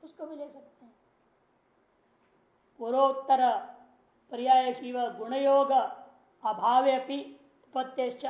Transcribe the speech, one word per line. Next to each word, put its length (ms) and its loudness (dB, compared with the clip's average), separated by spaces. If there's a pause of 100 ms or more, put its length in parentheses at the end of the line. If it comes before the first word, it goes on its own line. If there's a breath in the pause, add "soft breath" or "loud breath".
उसको 220 -18
भी 100 -16
ले 120 -12
सकते 360 -20
हैं। 100 -20 (1900)
पूर्वोत्तर 680 2 (840)
पर्याय 420 2
शिव 240 -8 (200)
गुणयोग 520 2 (720)
अभावे 520 2
अपि 240 -6 (480)
उपत्यश्च 640 -6